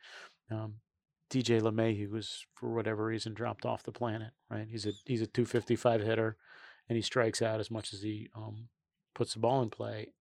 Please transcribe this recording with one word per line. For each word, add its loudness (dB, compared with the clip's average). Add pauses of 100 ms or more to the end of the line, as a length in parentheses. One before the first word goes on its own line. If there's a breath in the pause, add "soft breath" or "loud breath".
(500 loud breath)
Um, -6 (560)
D 2
J 6
LeMahieu 2
was, -8 (100)
for -4
whatever 0
reason, -4
dropped -4
off -2
the -8
planet, -4 (180)
right? -6
He's -6
a, 0 (140)
he's 0
a 0
two 2
fifty-five 4
hitter, 2 (520 soft breath)
and 0
he 2
strikes 2
out 2
as -4
much -6
as -10
he, -4
um, -10 (460)
puts -2
the -10
ball 6
in 0
play. -6